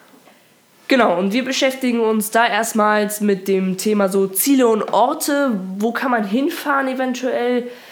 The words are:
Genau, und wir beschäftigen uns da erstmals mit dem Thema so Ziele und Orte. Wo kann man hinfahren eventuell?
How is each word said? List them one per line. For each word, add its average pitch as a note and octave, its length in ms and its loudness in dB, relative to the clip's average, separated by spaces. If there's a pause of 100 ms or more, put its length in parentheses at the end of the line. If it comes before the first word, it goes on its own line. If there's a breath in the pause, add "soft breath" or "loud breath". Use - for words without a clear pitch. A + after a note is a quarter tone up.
(880)
Genau, G3+ 300 4
und G3 140 0
wir B3+ 120 0
beschäftigen C4 560 -2
uns A3 300 0
da A#3 160 2
erstmals G#3+ 760 0
mit G3 280 0
dem F#3+ 300 0
Thema G#3 300 0
so G3 180 0
Ziele B3 420 2
und A3 140 2 (100)
Orte. C#4+ 600 2 (260)
Wo A3+ 140 -2
kann B3+ 180 -4
man A3+ 140 0
hinfahren C4+ 640 -2
eventuell? B3 800 -2 (240 loud breath)